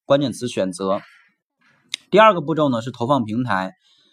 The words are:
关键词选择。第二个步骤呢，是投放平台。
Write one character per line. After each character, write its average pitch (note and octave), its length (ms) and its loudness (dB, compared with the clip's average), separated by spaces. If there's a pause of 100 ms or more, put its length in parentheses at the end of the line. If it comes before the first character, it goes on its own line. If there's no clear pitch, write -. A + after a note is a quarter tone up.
关 C#3+ 140 2
键 B2+ 140 -2
词 B2 140 -8
选 F#2+ 240 -4
择。 F#2+ 300 -4 (1080)
第 F#3 100 4
二 A3 140 8
个 F3 80 -6
步 D3+ 140 -4
骤 D3+ 140 2
呢， A#2 120 -2
是 B2 100 -8
投 A#2 160 -6
放 C3+ 160 2
平 G#2+ 200 -4
台。 F#2+ 300 -4 (400)